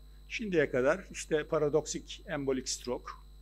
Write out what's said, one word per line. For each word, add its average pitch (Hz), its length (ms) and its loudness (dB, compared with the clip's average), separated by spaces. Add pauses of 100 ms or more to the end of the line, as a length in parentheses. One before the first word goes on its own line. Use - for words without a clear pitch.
(280)
şimdiye 175 420 2
kadar 143 420 2
işte 156 320 -2
paradoksik 151 840 0
embolik 135 420 -2
stroke, - 420 -6 (300)